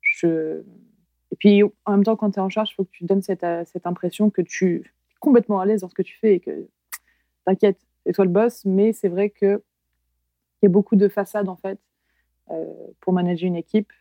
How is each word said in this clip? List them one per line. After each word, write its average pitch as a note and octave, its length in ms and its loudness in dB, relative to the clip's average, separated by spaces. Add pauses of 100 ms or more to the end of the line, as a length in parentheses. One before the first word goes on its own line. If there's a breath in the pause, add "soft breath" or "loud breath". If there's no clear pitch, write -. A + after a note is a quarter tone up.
Je... D#3+ 600 -4 (680)
Et - 60 -10
puis, G3+ 260 6
en G#3 300 -2
même G3+ 100 2
temps, A3 140 0
quand G#3 160 -4
t'es G3 80 -6
en F#3+ 80 -4
charge, G#3+ 260 -6
faut G3 100 -6
que - 60 -14
tu - 140 -18
donnes G3 180 0
cette, F#3 220 -6
euh, E3+ 220 -4
cette - 200 -12
impression F3+ 440 -2
que F#3 120 -4
tu F3 360 -2
es - 40 -10 (380)
complètement A#3 400 4
à F#3 60 -2
l'aise G#3 160 0
dans F#3 60 -14
ce - 60 -20
que F#3+ 80 -4
tu - 160 -8
fais G#3+ 160 4
et F3 60 0
que - 260 -12 (800 loud breath)
t'inquiète, F#3+ 320 2 (260)
c'est F3+ 80 -4
toi G3 120 2
le F3+ 80 0
boss, A3+ 320 0
mais G3 280 2
c'est G#3 160 -4
vrai G3 220 -2
que G3+ 320 -2 (1000)
il G#3 40 6
y - 20 8
a - 20 8
beaucoup G3+ 260 2
de G3 120 4
façades, G3+ 400 -4
en F#3 80 -12
fait, G3 220 -12 (720)
euh, E3 140 -8 (360)
pour F#3 120 -2
manager F3+ 340 0
une F3+ 100 -2
équipe. G#3+ 440 -2